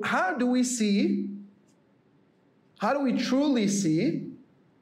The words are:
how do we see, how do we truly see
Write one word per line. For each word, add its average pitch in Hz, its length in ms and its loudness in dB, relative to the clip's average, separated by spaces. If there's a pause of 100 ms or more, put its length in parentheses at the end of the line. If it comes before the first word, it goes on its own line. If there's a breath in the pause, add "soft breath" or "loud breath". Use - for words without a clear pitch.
how 311 300 0
do 247 120 0
we 247 160 2
see, - 680 0 (1500)
how 226 140 -2
do 285 80 -2
we 254 160 0
truly 262 500 2
see 202 640 -2 (500)